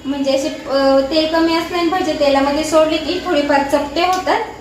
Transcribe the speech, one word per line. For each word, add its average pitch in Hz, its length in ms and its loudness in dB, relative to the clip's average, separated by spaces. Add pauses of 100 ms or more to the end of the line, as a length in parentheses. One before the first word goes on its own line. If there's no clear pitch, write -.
म्हणजे 277 280 -2
असे, 285 160 0
अ, 269 520 0 (100)
तेल 311 220 0
कमी 330 220 2
असलं 339 240 -4
आणि 349 100 0
भजे 349 240 0
तेलामध्ये 285 520 2
सोडले 311 320 2
की 311 280 -4
थोडीफार 285 380 2
चपटे - 380 -2
होतात 370 420 0 (180)